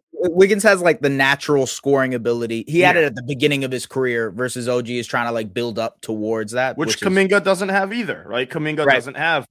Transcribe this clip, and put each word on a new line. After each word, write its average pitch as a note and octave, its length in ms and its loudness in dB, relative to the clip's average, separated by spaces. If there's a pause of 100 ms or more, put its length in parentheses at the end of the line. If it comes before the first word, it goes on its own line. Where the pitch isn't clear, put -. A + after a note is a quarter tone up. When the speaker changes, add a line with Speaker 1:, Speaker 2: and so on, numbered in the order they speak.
(120)
Speaker 1:
Wiggins F#3 520 2
has, G3 180 4
like, D#3+ 200 2
the C#3+ 80 2
natural C#3 560 2
scoring C3+ 480 0
ability. A#2 520 -2
He D#3+ 140 0
had F3+ 160 6
Speaker 2:
Yeah. E3 60 4
Speaker 1:
it - 20 4
at B2+ 100 0
the B2 80 -10
beginning C#3 420 0
of B2+ 60 -4
his B2+ 160 -6
career A#2+ 440 -2
versus A#2+ 360 -4
O B2 160 0
G A#2+ 160 -4
is A#2 80 -4
trying A#2+ 200 -2
to, A#2 60 -2
like, A2 220 -4
build A#2 240 -4
up A2+ 220 -6
towards A2 520 -4
that, B2 240 -2
Speaker 3:
Which C#3+ 120 -2
Speaker 1:
which - 140 -4
is F#3+ 60 0
Speaker 3:
Kuminga F#3+ 360 2
doesn't F#3+ 240 0
have G3 240 0
either, G#3 340 -4
right? B2 240 -4
Kuminga D3+ 360 -2
Speaker 1:
Right. C#3 80 6
Speaker 3:
doesn't C3 220 -2
have D3+ 340 -2